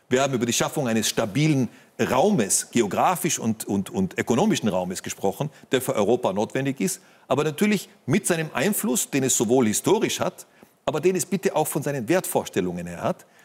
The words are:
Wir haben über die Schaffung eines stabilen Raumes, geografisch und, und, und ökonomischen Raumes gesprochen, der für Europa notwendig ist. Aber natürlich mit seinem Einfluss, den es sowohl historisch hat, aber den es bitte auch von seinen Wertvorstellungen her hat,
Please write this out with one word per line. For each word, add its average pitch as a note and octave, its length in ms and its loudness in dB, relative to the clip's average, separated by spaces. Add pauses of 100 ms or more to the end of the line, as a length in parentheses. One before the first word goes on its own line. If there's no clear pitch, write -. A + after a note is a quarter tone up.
(100)
Wir B2 120 4
haben C#3 120 0
über A#2 100 0
die A#2 80 0
Schaffung D3 340 -2
eines A2+ 220 0
stabilen B2+ 600 2 (300)
Raumes, B2 720 2
geografisch C3 680 0
und, A2+ 260 -4
und, G3 240 -2
und F#3+ 300 -2
ökonomischen B2+ 500 2
Raumes F#2 340 -4
gesprochen, - 460 -4 (240)
der B2+ 80 2
für C3 140 -2
Europa A2 400 2
notwendig C3+ 460 -2
ist. F#3 200 -2 (260)
Aber C3 160 0
natürlich F#3+ 460 0 (160)
mit D3 220 0
seinem D#3+ 260 -2
Einfluss, G3+ 560 -2
den C3+ 160 0
es C3 140 2
sowohl B2 280 4
historisch D#3 540 0
hat, - 260 -6 (380)
aber D3+ 160 -2
den F#3 160 2
es D#3+ 80 -2
bitte - 320 -2
auch D3+ 100 2
von D3+ 160 -4
seinen C#3 280 -4
Wertvorstellungen F#2 760 0
her E2+ 160 -10
hat, D3 220 -4 (200)